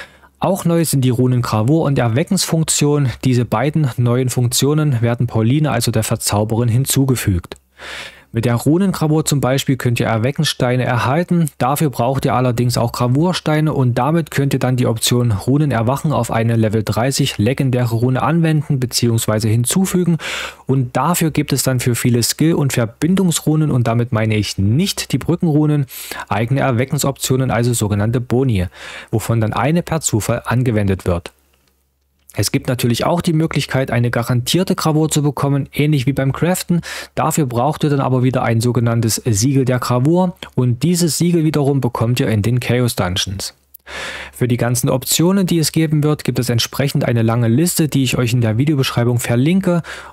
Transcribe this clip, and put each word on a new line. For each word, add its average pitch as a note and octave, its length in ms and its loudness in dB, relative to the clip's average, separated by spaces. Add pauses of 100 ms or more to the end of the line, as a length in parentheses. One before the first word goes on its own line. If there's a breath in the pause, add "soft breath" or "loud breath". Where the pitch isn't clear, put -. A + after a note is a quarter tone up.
(380 loud breath)
Auch F#3 260 -2
neu E3+ 200 2
sind C#3 160 0
die B2+ 100 2
Runengravur B2 720 2
und C#3 160 2
Erweckensfunktion. D3 1080 0 (160)
Diese B2 200 2
beiden C#3 520 0
neuen B2 320 2
Funktionen C3 720 0
werden A#2 240 0
Pauline, B2+ 460 2
also A#2 180 0
der A2 140 0
Verzauberin, A2 640 0
hinzugefügt. B2 880 0 (760 loud breath)
Mit A2+ 160 -2
der A#2+ 100 2
Runengravur D#3 680 2
zum C#3+ 160 0
Beispiel C3 360 0
könnt A#2+ 240 -2
ihr A2+ 80 0
Erweckenssteine B2+ 720 0
erhalten. C#3+ 760 0
Dafür C#3 320 0
braucht B2+ 340 -2
ihr C3+ 100 0
allerdings B2 420 0
auch A#2 140 0
Gravursteine D#3 840 0
und B2 240 0
damit D3+ 360 0
könnt C#3 200 0
ihr C3+ 60 0
dann B2+ 160 0
die B2 140 0
Option A#2+ 420 0
Runen C#3 400 0
erwachen B2 420 0
auf A#2+ 200 -2
eine A#2 240 0
Level A2 260 2
dreißig C3+ 560 -2
legendäre B2 560 0
Rune B2 300 0
anwenden D#3 560 0
beziehungsweise A2+ 680 0
hinzufügen. E3+ 680 0 (500 loud breath)
Und C3 300 0
dafür D#3+ 340 0
gibt D3 220 -2
es C3+ 100 0
dann C3 160 0
für A#2+ 160 0
viele A#2+ 300 0
Skill- D#3+ 300 0
und C#3 180 0
Verbindungsrunen, D#3 960 0
und B2 160 2
damit A#2 240 0
meine A2 240 0
ich G#2 240 -2
nicht A#2+ 540 0
die D3 60 0
Brückenrunen, D3+ 680 0 (420 loud breath)
eigene A#2 300 -2
Erweckensoptionen, C3 920 0
also A#2+ 200 2
sogenannte A2 480 0
Boni, A#2+ 460 0 (460 loud breath)
wovon A2+ 280 0
dann G#2+ 120 0
eine D#3 320 0
per D#3+ 160 -4
Zufall - 440 -2
angewendet G#2+ 600 0
wird. F2 240 -4 (1080)
Es G#2 140 -2
gibt - 160 -4
natürlich B2 380 -2
auch E3+ 160 0
die E3+ 120 -2
Möglichkeit, D#3 600 -2
eine A#2+ 180 0
garantierte B2+ 640 0
Gravur D#3 340 0
zu D3 140 0
bekommen, C#3 500 0
ähnlich D3 320 0
wie C#3 80 2
beim C3+ 200 0
Craften. F3 480 0 (340 loud breath)
Dafür D3 320 0
braucht B2 380 -2
ihr D3+ 60 2
dann C#3 100 2
aber B2+ 240 2
wieder B2+ 180 0
ein A2+ 180 2
sogenanntes A#2 640 0
Siegel B2+ 400 2
der B2 140 0
Gravur. E3 560 0 (220 loud breath)
Und B2 260 0
dieses E3+ 340 2
Siegel E3+ 280 2
wiederum C#3+ 360 2
bekommt A#2+ 380 0
ihr C3+ 80 2
in G#2+ 160 0
den B2 160 0
Chaos A#2+ 380 0
Dungeons. F#2 580 -4 (800 loud breath)
Für B2 160 -2
die A#2+ 80 2
ganzen A#2+ 320 0
Optionen, E3+ 580 0
die E3+ 140 0
es D3 100 0
geben D#3 320 0
wird, D3+ 220 0
gibt B2+ 160 -2
es A#2 80 -2
entsprechend C3+ 560 0
eine A#2 180 2
lange A2+ 240 2
Liste, D#3 400 2
die C#3 160 0
ich B2 160 0
euch A#2+ 140 0
in B2 80 2
der A2 180 0
Videobeschreibung B2 640 0
verlinke, E3 600 0 (300 loud breath)